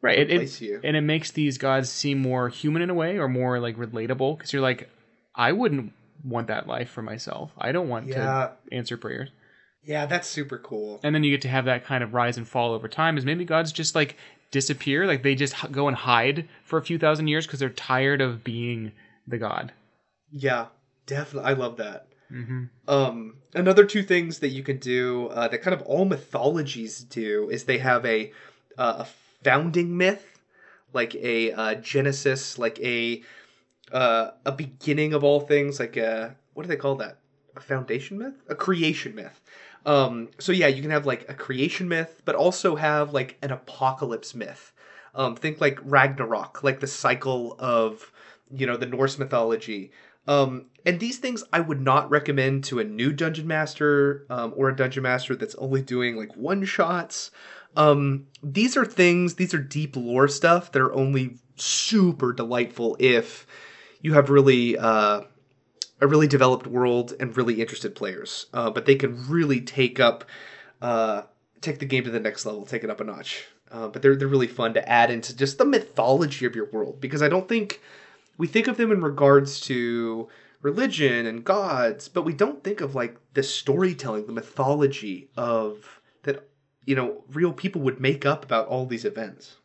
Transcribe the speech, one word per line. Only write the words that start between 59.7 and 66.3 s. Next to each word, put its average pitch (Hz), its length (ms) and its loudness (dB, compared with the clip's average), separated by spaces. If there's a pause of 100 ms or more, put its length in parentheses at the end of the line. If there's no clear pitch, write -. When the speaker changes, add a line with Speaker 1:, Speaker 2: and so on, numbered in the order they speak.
Speaker 2:
lore 127 320 4
stuff 170 440 4
that 135 80 4
are 131 120 4
only 135 460 0 (180)
super 170 760 2
delightful 120 680 -2
if 120 460 4 (540)
you 156 140 0
have 143 160 8
really, 131 480 8
uh, 107 440 4 (800)
a 139 60 6
really 151 200 6
developed 127 400 4